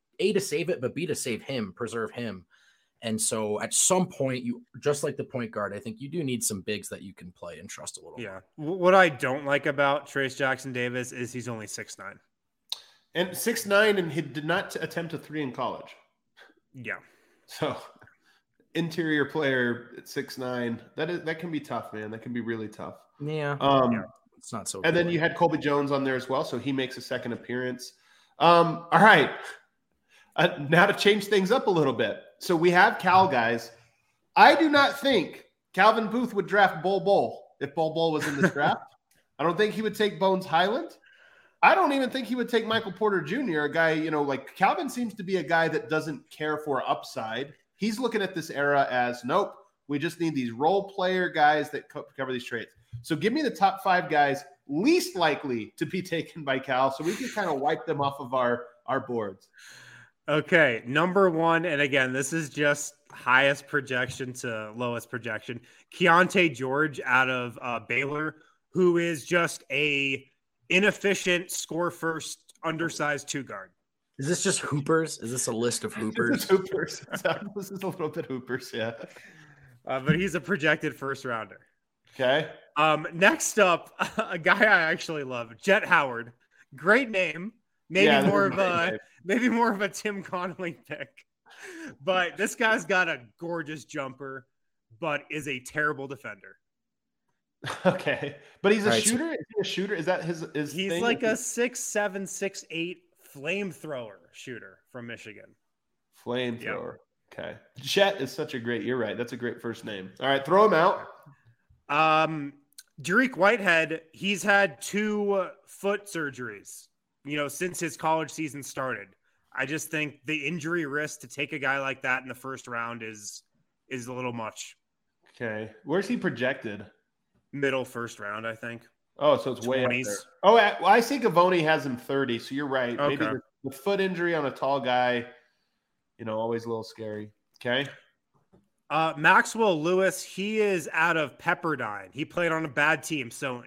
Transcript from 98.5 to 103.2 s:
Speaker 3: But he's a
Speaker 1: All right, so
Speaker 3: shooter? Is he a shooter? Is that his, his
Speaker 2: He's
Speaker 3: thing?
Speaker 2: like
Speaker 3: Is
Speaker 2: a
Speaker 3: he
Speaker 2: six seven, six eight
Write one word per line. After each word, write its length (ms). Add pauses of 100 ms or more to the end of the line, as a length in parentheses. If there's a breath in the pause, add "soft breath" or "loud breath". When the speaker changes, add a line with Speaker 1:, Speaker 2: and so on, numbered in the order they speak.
Speaker 3:
But 120
he's 120
a 40
Speaker 1:
All 60
right, 100
so 60
Speaker 3:
shooter? 220
Is 60 (160)
he 60
a 40
shooter? 300
Is 120
that 180
his, 200 (100)
his 180
Speaker 2:
He's 200
Speaker 3:
thing? 100
Speaker 2:
like 200
Speaker 3:
Is 20
Speaker 2:
a 60
Speaker 3:
he 60
Speaker 2:
six 440
seven, 460
six 440
eight 320 (320)